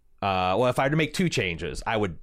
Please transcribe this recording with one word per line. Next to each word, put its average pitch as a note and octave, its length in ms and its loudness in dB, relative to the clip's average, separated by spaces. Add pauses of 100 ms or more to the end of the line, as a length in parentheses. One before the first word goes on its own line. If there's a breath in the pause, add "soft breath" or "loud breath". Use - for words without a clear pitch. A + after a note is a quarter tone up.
(200)
uh, F#2 380 2
well, B2 80 4
if B2 120 2
I C#3 60 2
were C#3 60 2
to D3+ 60 0
make E3 180 0
two F3+ 140 2
changes, E2+ 580 -4
I A2+ 100 0
would, G2+ 260 0